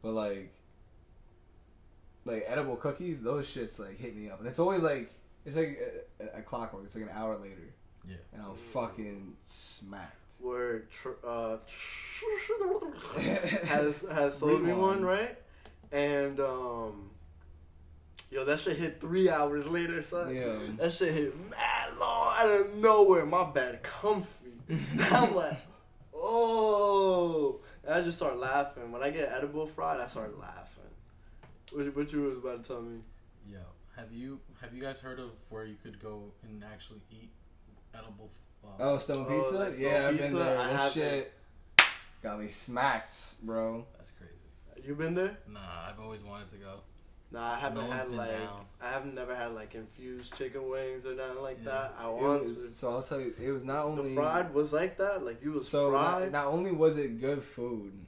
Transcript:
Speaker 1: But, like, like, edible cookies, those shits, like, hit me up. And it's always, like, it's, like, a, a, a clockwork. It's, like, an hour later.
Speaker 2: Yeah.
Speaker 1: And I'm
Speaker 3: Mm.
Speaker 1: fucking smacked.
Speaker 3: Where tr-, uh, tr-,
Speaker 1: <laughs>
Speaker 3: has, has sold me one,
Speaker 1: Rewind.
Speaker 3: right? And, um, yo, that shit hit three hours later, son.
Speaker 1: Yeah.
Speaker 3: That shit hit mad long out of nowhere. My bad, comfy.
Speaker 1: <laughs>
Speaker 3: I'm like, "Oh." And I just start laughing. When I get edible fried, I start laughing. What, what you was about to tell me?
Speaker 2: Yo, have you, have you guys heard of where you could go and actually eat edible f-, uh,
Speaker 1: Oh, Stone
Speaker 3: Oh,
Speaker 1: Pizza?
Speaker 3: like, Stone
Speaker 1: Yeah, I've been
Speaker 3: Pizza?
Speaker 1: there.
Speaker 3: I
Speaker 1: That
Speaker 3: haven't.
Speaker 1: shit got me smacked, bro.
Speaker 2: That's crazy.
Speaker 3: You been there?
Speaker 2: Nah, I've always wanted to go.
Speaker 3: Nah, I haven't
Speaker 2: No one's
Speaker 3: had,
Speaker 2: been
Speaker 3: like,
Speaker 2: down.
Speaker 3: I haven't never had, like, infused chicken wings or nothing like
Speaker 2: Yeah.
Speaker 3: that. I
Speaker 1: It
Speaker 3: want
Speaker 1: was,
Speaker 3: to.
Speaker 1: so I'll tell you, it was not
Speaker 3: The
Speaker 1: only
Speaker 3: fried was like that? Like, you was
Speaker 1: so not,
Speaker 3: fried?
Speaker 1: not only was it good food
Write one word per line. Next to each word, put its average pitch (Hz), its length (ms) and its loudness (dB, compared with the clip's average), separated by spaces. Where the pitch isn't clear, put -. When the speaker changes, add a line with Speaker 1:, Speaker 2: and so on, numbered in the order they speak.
Speaker 1:
But, 110 120 -4
like, 98 400 -2
like, 113 240 -4
edible 127 300 -2
cookies, 147 440 -4
those 139 320 -2
shits, 117 260 -6
like, 98 200 -12
hit 117 160 -10
me 107 140 -10
up. 95 100 -12
And 113 80 -8
it's 127 120 -4
always, 180 240 4
like, 139 280 2
it's, 143 140 -8
like, 147 220 0
a, 107 40 -8
a, 107 160 -10
a - 40 -12
clockwork. 110 420 -8
It's, 101 100 -14
like, 110 100 -6
an 101 80 -12
hour 110 240 -2
later. 95 360 -14
Speaker 2:
Yeah. 92 80 -12
Speaker 1:
And 107 100 -14
I'm 101 80 -12
Speaker 3:
Mm. 104 60 -12
Speaker 1:
fucking 107 760 -6
smacked. - 720 -12
Speaker 3:
Where 123 420 -2
tr-, - 180 -10
uh, 113 320 -2
tr-, - 1500 -4
Speaker 1:
<laughs> - 460 0
Speaker 3:
has, 147 360 4
has 151 360 2
sold 151 260 6
me 170 100 4
one, 190 280 4
Speaker 1:
Rewind. 185 40 2
Speaker 3:
right? 208 320 2
And, 143 480 2
um, 117 720 -4
yo, 131 140 -2
that 147 140 4
shit 160 180 0
hit 160 240 -2
three 175 280 4
hours 147 380 2
later, 170 360 0
son. 170 300 -2
Speaker 1:
Yeah. 123 220 0
Speaker 3:
That 170 160 2
shit 170 200 2
hit 147 220 2
mad - 380 0
long 233 400 4
out 208 220 8
of 202 160 0
nowhere. 208 480 10
My 175 260 4
bad, 127 320 0
comfy. 185 720 -2
Speaker 1:
<laughs> 160 80 0
Speaker 3:
I'm 247 240 8
like, 156 220 2
"Oh." 196 1400 6
And 147 120 0
I 175 60 4
just 170 160 -2
start 139 200 0
laughing. 131 540 -2
When 120 120 -6
I 143 60 2
get 147 220 -2
edible 143 360 -2
fried, 156 320 -2
I 120 80 -4
start 107 320 -10
laughing. 92 440 -16
What, 143 220 -4
what 147 180 -2
you 147 100 2
was 135 140 -2
about 120 260 -6
to - 100 -16
tell 117 80 -6
me? 117 180 -10
Speaker 2:
Yo, 98 80 -16
have 113 160 -14
you, 127 280 -10
have 117 120 -14
you 127 80 -10
guys 135 180 -8
heard 127 200 -12
of 120 120 -12
where 110 160 -8
you 107 180 -12
could 117 160 -14
go 104 320 -12
and 107 200 -14
actually 107 380 -16
eat 113 200 -20
edible 104 360 -16
f-, - 400 -20
uh, 98 140 -4
Speaker 1:
Oh, 285 140 4
Stone 135 320 -4
Speaker 3:
Oh, 135 100 2
Speaker 1:
Pizza? 135 180 0
Speaker 3:
like, 196 160 0
Stone 135 120 -2
Speaker 1:
Yeah, 143 220 4
I've 147 100 4
been - 0 -
Speaker 3:
Pizza? 139 80 0
Speaker 1:
there. 135 240 4
Speaker 3:
I 127 80 0
Speaker 1:
That 131 80 2
Speaker 3:
haven't. 139 180 4
Speaker 1:
shit 143 400 0
got 107 180 -6
me 104 80 -6
smacked, - 960 -2
bro. 113 420 -4
Speaker 2:
That's - 140 -20
crazy. - 760 -20
Speaker 3:
You 143 80 -6
been 160 200 -2
there? 196 220 0
Speaker 2:
Nah, 104 80 -16
I've - 100 -14
always 110 240 -12
wanted 101 260 -14
to 104 80 -18
go. 98 180 -14
Speaker 3:
Nah, 120 200 -4
I 117 60 -2
haven't 131 180 -2
Speaker 2:
No 113 100 -4
one's 127 140 -4
Speaker 3:
had, 127 80 -6
Speaker 2:
been 120 80 -6
Speaker 3:
like, 117 220 -4
Speaker 2:
down. 101 260 -8
Speaker 3:
I 123 80 -6
haven't 135 260 -4
never 127 180 -6
had, 120 220 -4
like, 107 180 -12
infused 123 640 -12
chicken 135 340 -6
wings 131 360 -4
or 131 100 -6
nothing 131 260 -6
like 131 220 -8
Speaker 2:
Yeah. 135 80 -6
Speaker 3:
that. 135 260 -2
I 117 120 -6
Speaker 1:
It 113 40 -2
Speaker 3:
want 139 280 4
Speaker 1:
was, 117 120 -4
Speaker 3:
to. 120 200 -8
Speaker 1:
so 120 180 -4
I'll 127 100 -2
tell 139 200 -4
you, 120 200 -4
it 131 100 -2
was 131 120 -4
not 139 200 -2
Speaker 3:
The 139 60 -2
Speaker 1:
only 135 140 -2
Speaker 3:
fried 160 380 2
was 147 200 2
like 185 240 0
that? 196 280 0
Like, 120 160 -8
you 151 120 -4
was 139 160 -2
Speaker 1:
so 143 220 4
not, 151 260 4
Speaker 3:
fried? 160 160 0
Speaker 1:
not 143 140 2
only 175 260 2
was 156 240 6
it 120 240 -2
good 139 200 0
food 113 520 -6